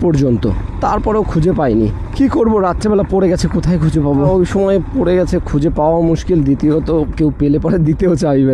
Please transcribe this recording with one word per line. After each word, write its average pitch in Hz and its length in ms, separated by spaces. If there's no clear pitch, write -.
পর্যন্ত, 139 400
তারপরেও 214 480
খুঁজে 165 280
পাইনি। 113 280
কি 269 80
করব, 220 180
রাত্রেবেলা 196 460
পড়ে 190 180
গেছে, 185 140
কোথায় 170 280
খুঁজে 156 220
পাবো? 143 160
ওই 180 140
সময় 196 240
পড়ে 180 220
গেছে, 180 160
খুঁজে 147 200
পাওয়া 160 200
মুশকিল, 165 380
দ্বিতীয়ত 147 420
কেউ 156 120
পেলে 143 240
পরে 165 140
দিতেও 175 260
চাইবে 135 300